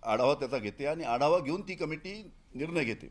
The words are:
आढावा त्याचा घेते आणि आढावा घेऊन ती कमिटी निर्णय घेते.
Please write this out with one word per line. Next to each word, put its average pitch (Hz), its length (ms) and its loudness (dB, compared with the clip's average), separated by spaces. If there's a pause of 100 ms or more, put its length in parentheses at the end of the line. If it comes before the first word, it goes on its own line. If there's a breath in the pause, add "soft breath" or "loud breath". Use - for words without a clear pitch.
आढावा 123 320 4
त्याचा 135 240 -2
घेते 107 280 -4
आणि 160 180 -2
आढावा 139 340 4
घेऊन 165 240 -2
ती 190 120 -8
कमिटी 180 560 -6 (240)
निर्णय 160 300 -2
घेते. 110 260 -4